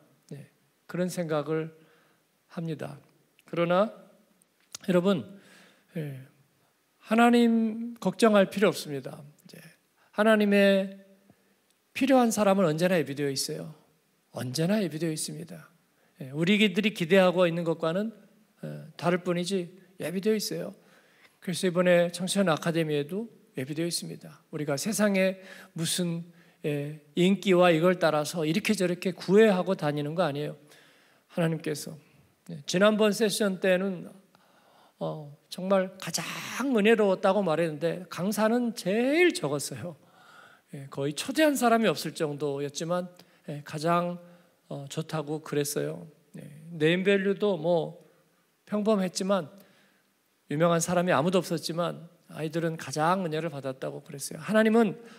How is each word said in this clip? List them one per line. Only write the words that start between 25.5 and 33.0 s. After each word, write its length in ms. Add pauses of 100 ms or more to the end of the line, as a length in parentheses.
무슨, 520 (420)
예, 340 (140)
인기와 560
이걸 280
따라서 460
이렇게 300
저렇게 380
구애하고 640
다니는 400
거 100
아니에요. 320 (720)
하나님께서. 680 (540)
예, 160
지난번 460